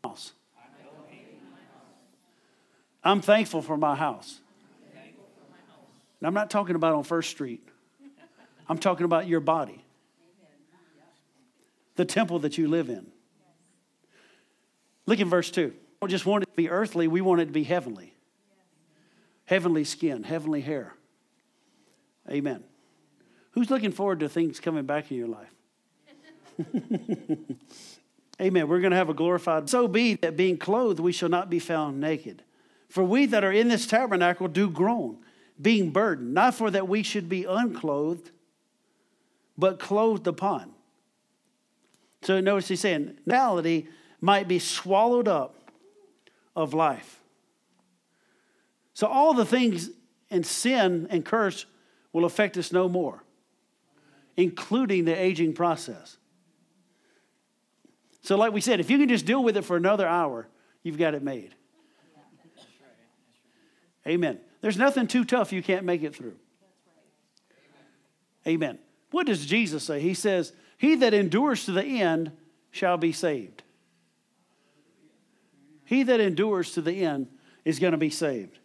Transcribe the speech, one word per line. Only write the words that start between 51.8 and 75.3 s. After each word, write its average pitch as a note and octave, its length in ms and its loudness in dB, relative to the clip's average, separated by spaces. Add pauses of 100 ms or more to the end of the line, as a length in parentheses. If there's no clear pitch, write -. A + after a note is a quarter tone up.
will E3 140 2
affect F#3+ 320 -2
us E3+ 140 -6
no F3+ 180 2
more, F3 340 -4 (1120)
including F#3 720 0
the E3 80 2
aging F3 400 0
process. D#3+ 640 -4 (2000)
So - 140 0
like A3 160 4
we G#3 100 -2
said, G#3+ 180 2
if D3+ 100 -2
you C4+ 80 4
can C#4 120 4
just F#3 180 2
deal B3+ 160 2
with A3 120 2
it G3+ 60 0
for F3 160 -2
another F#3+ 300 2
hour, D3+ 400 -2 (340)
you've D#3+ 160 -8
got D#3+ 160 0
it C#3+ 80 -4
made. C3 320 -8 (2500)
Amen. D#3+ 320 0 (220)
There's G#3 160 0
nothing C4 300 2
too B3+ 160 2
tough A#3+ 300 0
you F#3 80 -4
can't F#3 240 -2
make F3 180 -2
it D3 120 -8
through. A#2 200 -14 (2000)
Amen. D#3 320 -2 (320)
What E4 160 0
does F3 180 0
Jesus D#3+ 380 0
say? D3 160 -4
He F3 160 0
says, F#3 360 0 (260)
"He D#4 180 4
that A#3+ 180 4
endures G#3 520 2
to F#3+ 80 -4
the F#3+ 100 0
end E3+ 480 0 (400)
shall F3+ 260 0
be E3 140 0
saved." D3 500 -4 (2250)